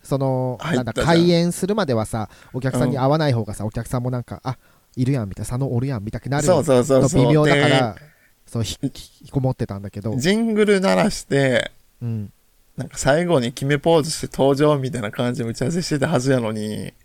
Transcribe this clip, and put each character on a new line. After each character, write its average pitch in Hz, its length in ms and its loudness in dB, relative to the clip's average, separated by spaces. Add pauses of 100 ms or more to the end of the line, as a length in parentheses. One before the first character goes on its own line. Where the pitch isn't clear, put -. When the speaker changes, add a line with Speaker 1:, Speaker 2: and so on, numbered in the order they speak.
Speaker 1:
そ 143 140 -4
の、 127 420 -2
Speaker 2:
入 156 180 -2
っ 127 60 -2
た 113 100 -6
じ 127 80 -2
ゃ - 20 2
ん。 - 20 0
Speaker 1:
な 165 80 4
ん - 40 6
だ、 170 60 6
開 175 80 4
演 170 220 2
す - 120 -6
る 196 80 0
ま 214 120 0
で 127 80 0
は 110 120 0
さ、 110 240 -6 (220)
お 127 80 -6
客 127 180 -2
さ 123 60 2
ん 147 60 2
に 143 80 -2
会 131 100 2
わ 147 100 4
な 156 120 0
い 127 40 2
方 113 120 -2
が 104 80 -10
さ、 101 100 -10
Speaker 2:
う 107 40 -4
ん。 - 20 -4
Speaker 1:
お - 20 -14
客 117 160 -8
さ 127 120 -4
ん 123 40 -6
も 127 80 -4
な 123 80 -4
ん 120 40 -8
か、 - 200 -14
「あ、 127 140 -6 (400)
い 127 80 0
る 139 80 0
や 123 100 -2
ん」 98 60 -6
み 92 60 -12
た 110 80 -8
い - 0 -
な、 - 60 -10
「佐 123 80 -4
野 131 160 -4
お 120 60 0
る 131 80 -2
や 131 120 -4
ん」 98 40 -10
み 107 80 -8
た 123 60 -8
い - 80 -10
に 127 60 -6
な 139 80 0
る - 40 -2
Speaker 2:
そ 175 160 4
う 131 60 2
そ 127 140 4
う 120 40 4
そ 135 160 4
う 98 80 4
そ - 120 2
う。 - 40 6
Speaker 1:
の 120 60 4
微 - 40 6
妙 151 120 6
だ 147 100 4
か 143 140 4
ら、 127 240 2
Speaker 2:
で、 - 80 -18 (440)
Speaker 1:
そ - 140 -6
う、 117 40 0
ひ-、 - 200 -8
引 139 80 -2
き - 400 -20
こ 139 80 -2
も 127 120 0
っ - 40 -4
て 117 120 -6
た 98 100 -8
ん 98 40 -12
だ 101 80 -10
け 104 120 -12
ど。 110 160 -4
Speaker 2:
ジ 165 180 2
ン 226 180 0
グ 208 120 2
ル 202 160 2
鳴 190 140 2
ら 185 140 2
し - 140 -6
て、 135 480 0 (300)
Speaker 1:
う 123 40 -6
ん。 110 280 -6 (440)
Speaker 2:
な 127 80 -8
ん - 40 -14
か - 80 -16
最 156 280 2
後 170 140 4
に 120 120 -2
決 - 140 -6
め 143 120 2
ポ 165 200 4
ー 151 40 4
ズ 160 80 -4
し - 180 -8
て - 80 -12
登 135 220 4
場 151 220 4
み 131 120 -4
た - 80 -6
い - 20 -6
な 104 100 -6
感 123 220 -2
じ 120 100 -4
の 113 60 -4
打 117 40 -4
ち - 80 -6
合 131 40 -2
わ 120 60 -2
せ 175 120 -2
し - 60 -6
て 151 100 -2
た 131 80 0
は 156 120 2
ず 131 120 0
や 127 80 4
の 110 120 -2
に、 107 400 -6 (140)